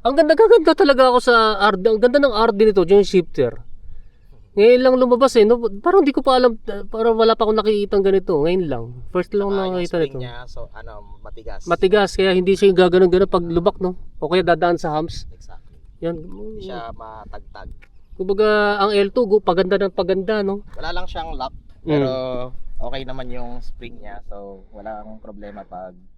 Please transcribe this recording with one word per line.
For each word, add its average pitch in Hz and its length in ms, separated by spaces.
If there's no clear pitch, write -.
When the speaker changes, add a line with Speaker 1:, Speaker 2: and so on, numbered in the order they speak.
Speaker 1:
Ang 269 160
ganda, 311 160
ganda 330 400
talaga 262 400
ako 247 80
sa 240 140
R 208 140
D. 185 100
Ang 214 140
ganda 247 160
ng 277 160
R 220 200
D 202 140
nito, 196 180
yung 196 200
shifter. 151 560
Ngayon 240 260
lang 254 160
lumabas 247 400
eh, 214 80
no? 233 160
Parang 381 160
di 285 80
ko 269 160
pa 254 160
alam, 240 160
parang 226 320
wala 220 160
pa 220 80
akong 214 160
nakikitang 202 400
ganito. 190 380
Ngayon 175 260
lang. 123 200
First 180 240
lang 202 160
Speaker 2:
Saka 196 80
yung - 0
Speaker 1:
nakakita 175 160
Speaker 2:
spring 165 160
Speaker 1:
nito. 135 160
Speaker 2:
niya, 120 120
so, 117 260
ano, 110 480
matigas. 110 480
Speaker 1:
Matigas, 190 480
kaya 190 160
hindi 185 240
siya 196 160
gaganon-ganon 185 560
pag 175 160
lubak, 170 320
no? 180 240
O 160 160
kaya 185 80
dadaan 170 400
sa 175 100
humps. 156 400
Speaker 2:
Exactly. - 460
Speaker 1:
Yan. 165 160
Speaker 2:
Hindi 196 480
siya 120 260
matagtag. 107 800
Speaker 1:
Kumbaga, 196 340
ang 196 120
L 202 220
two, 247 140
gu-, 202 180
paganda 190 320
ng 190 160
paganda, 190 480
no? 196 240
Speaker 2:
Wala 170 160
lang 190 80
siyang 165 300
lock, 135 180
Speaker 1:
Mm. 165 100
Speaker 2:
pero 139 160
okay 131 240
naman 131 240
yung 120 320
spring 120 400
niya, 101 240
so 101 460
wala 107 340
akong 110 160
problema 101 420
pag 92 300